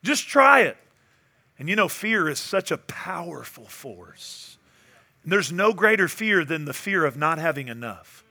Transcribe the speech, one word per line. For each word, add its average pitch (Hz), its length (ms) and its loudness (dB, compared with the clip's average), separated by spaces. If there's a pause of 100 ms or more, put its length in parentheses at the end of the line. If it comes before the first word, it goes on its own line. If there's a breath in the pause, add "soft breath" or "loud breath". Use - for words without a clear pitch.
Just 269 220 -2
try 277 360 6
it." 143 160 0 (800)
And 135 80 -8
you 190 80 0
know, 202 140 2
fear 208 400 0
is 139 100 -4
such - 320 -4
a 160 60 0
powerful 170 880 -12
force. - 920 -18 (640 soft breath)
And 156 120 -2
there's 170 180 2
no 202 220 4
greater 208 340 4
fear 196 380 0
than 151 180 -4
the 143 100 -8
fear 196 300 -2
of 131 140 -2
not 156 220 0
having 147 280 -2
enough. 117 640 -14